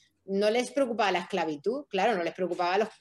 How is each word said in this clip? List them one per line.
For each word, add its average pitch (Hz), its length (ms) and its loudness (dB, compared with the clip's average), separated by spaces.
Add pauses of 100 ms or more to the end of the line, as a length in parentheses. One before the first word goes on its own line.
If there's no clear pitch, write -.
(260)
no 196 240 2
les 240 220 0
preocupaba 233 420 0
la 175 60 0
esclavitud, 180 680 -4
claro, 196 300 2
no 170 60 -2
les 165 100 -2
preocupaba 175 400 -2
a 196 60 2
los, 214 100 0 (120)